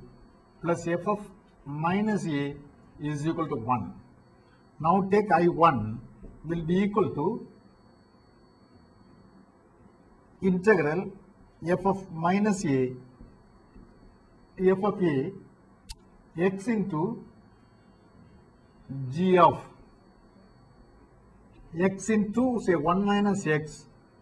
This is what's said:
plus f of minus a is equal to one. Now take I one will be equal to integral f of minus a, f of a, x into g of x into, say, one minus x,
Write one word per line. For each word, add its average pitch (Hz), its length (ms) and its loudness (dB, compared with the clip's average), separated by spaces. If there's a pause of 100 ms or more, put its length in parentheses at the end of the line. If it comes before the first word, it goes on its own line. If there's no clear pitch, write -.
(600)
plus 165 260 -2
f 175 200 -2
of 208 120 -2 (460)
minus 170 600 -2
a 143 300 -4 (440)
is 147 280 -4
equal 165 200 -2
to 143 80 -6
one. 113 380 -4 (840)
Now 185 320 2
take 208 200 2
I 170 160 4
one 135 540 2 (440)
will 170 160 -4
be 170 180 2
equal 202 340 2
to 208 340 -4 (3000)
integral 185 720 2 (560)
f 175 180 0
of 190 260 -2
minus 185 540 0
a, 131 280 0 (1700)
f 190 240 4
of 196 200 0
a, 151 280 0 (1080)
x 190 280 -2
into 202 560 -2 (1900)
g 180 260 4
of 165 220 6 (2250)
x 190 320 -2
into, 220 520 0
say, 180 140 2
one 170 280 0
minus 202 420 0
x, 151 400 -2 (360)